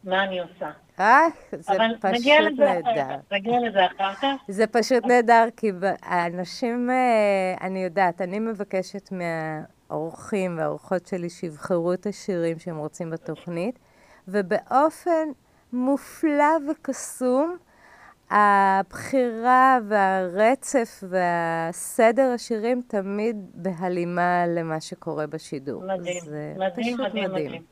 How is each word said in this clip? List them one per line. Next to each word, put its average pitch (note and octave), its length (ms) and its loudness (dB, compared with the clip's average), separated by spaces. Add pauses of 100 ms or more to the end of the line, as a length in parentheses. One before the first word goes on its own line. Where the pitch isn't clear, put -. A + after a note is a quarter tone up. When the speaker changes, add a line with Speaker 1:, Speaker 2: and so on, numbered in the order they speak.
Speaker 1:
מה F#3+ 200 0
אני F#3 160 -4
עושה. E3 320 -10 (280)
Speaker 2:
אה, C4 280 6 (240)
זה F#3 220 -4
Speaker 1:
אבל A3+ 260 2
Speaker 2:
פשוט - 60 -6
Speaker 1:
נגיע A#3+ 360 4
לזה C#4+ 300 2
אחר F3 100 -2
Speaker 2:
נהדר. C#3+ 360 -2
Speaker 1:
כך, - 140 -12
נגיע G#3+ 280 0
לזה G3+ 260 2
אחר G3 280 -2
כך. C4+ 220 -2 (120)
Speaker 2:
זה G3+ 200 0
פשוט A#3 380 0
נהדר, A#3 400 6 (120)
כי G#3+ 140 -2
ב-, F3+ 300 -2
האנשים, F3+ 880 -4
אה, G#3 800 2
אני F#3+ 160 -4
יודעת, F3 380 0
אני F#3+ 180 -4
מבקשת G3+ 720 -6
מהאורחים E3 1500 -6
והאורחות D#3 500 -4
שלי F3 220 -6
שיבחרו E3+ 640 -4
את F#3 120 -6
השירים E3+ 540 -4
שהם E3 180 -10
רוצים D#3 320 -8
בתוכנית, E3+ 720 -8 (480)
ובאופן C4+ 1000 0 (460)
מופלא C#4+ 840 2 (140)
וקסום, C4+ 880 -2 (720)
הבחירה A3+ 1600 4
והרצף G3+ 1200 2
והסדר F3+ 1300 2
השירים A#3 520 -2
תמיד G#3 480 -2 (180)
בהלימה F3 960 -2
למה E3 340 -2
שקורה D3+ 460 -8
בשידור. C#3+ 560 -10
Speaker 1:
מדהים, F3+ 420 -6
Speaker 2:
זה D3+ 320 -10
Speaker 1:
מדהים, A3 400 -4
Speaker 2:
פשוט - 20 -8
Speaker 1:
מדהים, G3 320 -4
Speaker 2:
מדהים. D#3+ 140 -4
Speaker 1:
מדהים. D#3+ 160 -12 (100)